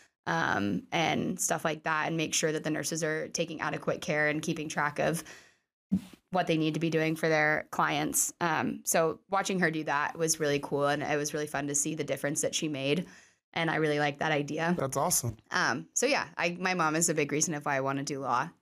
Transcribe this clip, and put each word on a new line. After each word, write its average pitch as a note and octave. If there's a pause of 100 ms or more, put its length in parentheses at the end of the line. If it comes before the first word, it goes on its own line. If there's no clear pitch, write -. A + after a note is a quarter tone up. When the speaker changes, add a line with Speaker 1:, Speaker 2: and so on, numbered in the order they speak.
(260)
Speaker 1:
um, G2+
and D#3+
stuff E3
like D#3+
that, D#3
and E3
make D#3
sure D#3
that D#3
the D#3
nurses D#3
are D#3
taking E3
adequate D#3
care D3+
and D3+
keeping D#3
track D3
of D#3 (1080)
what F3+
they E3
need D#3
to D#3
be E3
doing D#3+
for D#3+
their D3+
clients. D3+
Um, D#3
so E3 (100)
watching F#3+
her E3
do D#3
that D3
was E3
really C#3+
cool, C#3+
and D3
it D3
was D3+
really D3+
fun C#3+
to C#3+
see D#3+
the D3+
difference C#3+
that D3
she D#3+
made. D3 (480)
And E3
I D3+
really D3+
like D3
that D#3
idea. D3+
Speaker 2:
That's C3+
awesome. C#3 (140)
Speaker 1:
Um, D#3
so -
yeah, C4+ (120)
I, F3
my F#3
mom D#3+
is E3+
a E3
big D3
reason D#3
of D3
why C#3+
I -
wanna C#3
do C#3
law. C3 (120)